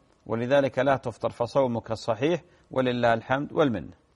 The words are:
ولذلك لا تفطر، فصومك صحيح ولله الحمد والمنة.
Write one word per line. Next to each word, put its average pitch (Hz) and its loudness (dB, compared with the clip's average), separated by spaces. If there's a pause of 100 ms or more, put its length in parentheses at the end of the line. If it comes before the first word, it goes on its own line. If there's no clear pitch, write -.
(260)
ولذلك 123 0
لا 135 2
تفطر، 120 -4
فصومك 120 -2
صحيح 127 -2 (300)
ولله 123 2
الحمد 127 -2
والمنة. 107 0 (220)